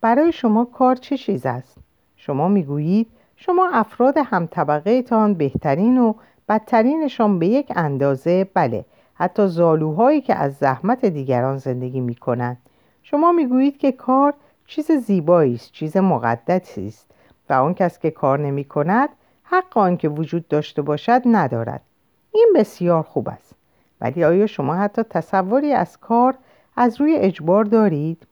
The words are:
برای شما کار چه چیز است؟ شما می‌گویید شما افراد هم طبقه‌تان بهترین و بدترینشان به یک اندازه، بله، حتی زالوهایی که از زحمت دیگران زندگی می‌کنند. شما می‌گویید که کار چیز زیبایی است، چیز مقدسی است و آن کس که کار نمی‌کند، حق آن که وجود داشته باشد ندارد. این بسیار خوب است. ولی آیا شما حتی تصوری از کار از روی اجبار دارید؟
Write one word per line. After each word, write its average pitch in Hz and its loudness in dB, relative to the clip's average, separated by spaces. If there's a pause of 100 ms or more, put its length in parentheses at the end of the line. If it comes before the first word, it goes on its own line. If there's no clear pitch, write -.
برای 262 2
شما 233 0
کار 254 0
چه 254 -8
چیز 196 -6
است؟ 127 -8 (380)
شما 147 -4
می‌گویید 180 0 (280)
شما 370 0
افراد 254 0
هم 196 -2
طبقه‌تان 208 0
بهترین 160 0
و 233 2 (360)
بدترینشان 226 0
به 165 0
یک 262 0
اندازه، 147 0
بله، 120 -2 (280)
حتی 190 -2
زالوهایی 165 2
که - -2
از 143 -2
زحمت 147 -2
دیگران 135 -2
زندگی 127 -6
می‌کنند. 123 -4 (460)
شما 311 0
می‌گویید 277 0
که 269 0
کار 269 0 (340)
چیز 311 -4
زیبایی 175 2
است، - -16
چیز 156 -6
مقدسی 135 -2
است - -18 (380)
و 147 0
آن 135 0
کس 175 -2
که 160 -4
کار 139 -2
نمی‌کند، 147 -2 (340)
حق 370 -4
آن 185 2
که 156 -2
وجود 160 -6
داشته 151 -4
باشد 151 0
ندارد. 131 0 (500)
این 440 4
بسیار 175 0
خوب - -6
است. - -18 (460)
ولی 135 -2
آیا 180 4
شما 147 -4
حتی 202 -2
تصوری 208 -2
از - -2
کار 247 0 (400)
از 240 0
روی 311 2
اجبار 190 2
دارید؟ 180 0